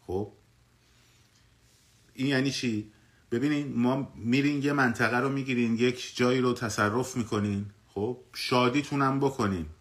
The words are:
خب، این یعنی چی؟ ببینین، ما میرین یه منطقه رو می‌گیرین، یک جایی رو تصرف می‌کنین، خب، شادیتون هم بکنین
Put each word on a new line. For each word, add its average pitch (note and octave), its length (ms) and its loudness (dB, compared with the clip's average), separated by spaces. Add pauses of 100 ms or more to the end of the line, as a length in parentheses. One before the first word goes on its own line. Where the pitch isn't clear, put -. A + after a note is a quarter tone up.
خب، F#2 320 -6 (1800)
این C3 120 -2
یعنی C#3 240 2
چی؟ A2 420 -4 (380)
ببینین، C#3+ 460 0
ما B2 380 0
میرین C#3 480 0
یه C#3+ 100 0
منطقه B2 440 2
رو C3 120 0
می‌گیرین، B2+ 480 0
یک B2 400 0
جایی B2+ 240 2
رو B2 120 2
تصرف A#2 640 0
می‌کنین، G#2 540 -2 (180)
خب، A#2 320 -4 (140)
شادیتون C3+ 680 2
هم C3+ 180 2
بکنین G2+ 460 0 (140)